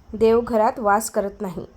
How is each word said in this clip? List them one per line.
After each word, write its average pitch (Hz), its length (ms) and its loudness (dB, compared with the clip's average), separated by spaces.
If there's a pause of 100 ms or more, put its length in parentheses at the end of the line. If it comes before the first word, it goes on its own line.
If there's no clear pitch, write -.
(140)
देव 226 280 4
घरात 233 380 0
वास 208 300 0
करत 202 320 -4
नाही. 185 240 -8 (120)